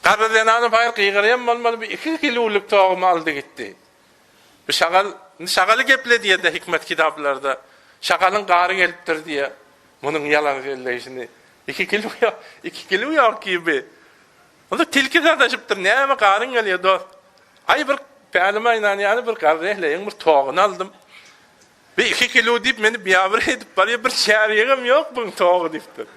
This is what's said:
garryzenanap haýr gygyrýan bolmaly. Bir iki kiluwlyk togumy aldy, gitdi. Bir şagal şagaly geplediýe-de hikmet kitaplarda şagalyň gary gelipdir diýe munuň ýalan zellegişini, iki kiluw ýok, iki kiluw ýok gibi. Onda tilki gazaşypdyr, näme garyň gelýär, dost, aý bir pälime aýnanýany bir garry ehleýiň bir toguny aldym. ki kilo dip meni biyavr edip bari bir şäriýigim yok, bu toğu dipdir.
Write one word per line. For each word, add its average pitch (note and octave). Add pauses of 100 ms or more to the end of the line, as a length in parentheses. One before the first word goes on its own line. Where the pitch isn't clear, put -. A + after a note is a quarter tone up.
garryzenanap A3
haýr A#3
gygyrýan G#3
bolmaly. A#3
Bir G#3+
iki D4+
kiluwlyk A#3
togumy F#3
aldy, E3
gitdi. B2+ (920)
Bir C#3+
şagal F3+ (400)
şagaly G#3
geplediýe-de G#3
hikmet E3+
kitaplarda C#3+ (400)
şagalyň F#3+
gary F3+
gelipdir F3
diýe C#3 (500)
munuň D3+
ýalan D3
zellegişini, B2+ (400)
iki F3
kiluw G#3
ýok, A3 (280)
iki -
kiluw A#3
ýok A#3+
gibi. E3+ (880)
Onda D4+
tilki C#4
gazaşypdyr, C4
näme C4
garyň G#3+
gelýär, F#3
dost, F#3 (640)
aý C#4+
bir C#4 (340)
pälime G3+
aýnanýany G#3
bir A3+
garry D#3+
ehleýiň F3
bir G#3
toguny C#3+
aldym. F#3+ (1080)
ki A3+
kilo A#3
dip A#3+
meni G#3+
biyavr F#3+
edip B3+
bari A3
bir B3
şäriýigim G#3+
yok, C4+
bu A3
toğu F3
dipdir. -